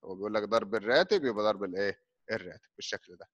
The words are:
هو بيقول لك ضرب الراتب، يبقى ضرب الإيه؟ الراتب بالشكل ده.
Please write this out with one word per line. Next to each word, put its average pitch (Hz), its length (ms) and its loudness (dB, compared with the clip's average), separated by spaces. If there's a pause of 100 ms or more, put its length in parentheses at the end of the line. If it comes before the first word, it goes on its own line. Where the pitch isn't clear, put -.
هو 92 100 -10
بيقول 104 200 -6
لك 107 80 4
ضرب 104 320 0
الراتب، 143 500 4
يبقى 107 200 0
ضرب 101 200 2
الإيه؟ 95 380 -2 (280)
الراتب 92 460 -8
بالشكل 95 400 -10
ده. 95 180 -20